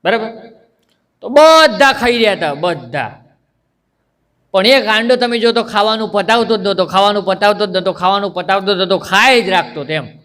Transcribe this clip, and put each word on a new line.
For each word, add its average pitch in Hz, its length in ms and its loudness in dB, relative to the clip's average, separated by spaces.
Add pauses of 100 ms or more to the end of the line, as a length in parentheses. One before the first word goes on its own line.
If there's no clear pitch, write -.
બરાબર? 220 260 -2 (920)
તો 202 60 -10
બધા 294 640 4
ખાઈ 240 240 -2
રહ્યા 214 160 2
હતા, 156 200 -4
બધા. 139 580 -6 (1400)
પણ 190 120 0
એ 254 160 4
ગાંડો 220 340 0
તમે 240 240 -2
જો 226 120 2
તો 226 120 -2
ખાવાનું 220 460 -2
પતાવતો 220 480 0
જ 196 40 -4
નહોતો, 185 240 0
ખાવાનું 196 380 0
પતાવતો 202 420 0
જ 196 40 -6
નહોતો, 185 240 -2
ખાવાનું 196 400 -2
પતાવતો 190 400 -2
જ 185 40 0
નહોતો, 185 200 0
ખાઈ 233 440 2
જ 185 80 -4
રાખતો 156 340 -2
તેમ. 151 220 -6 (200)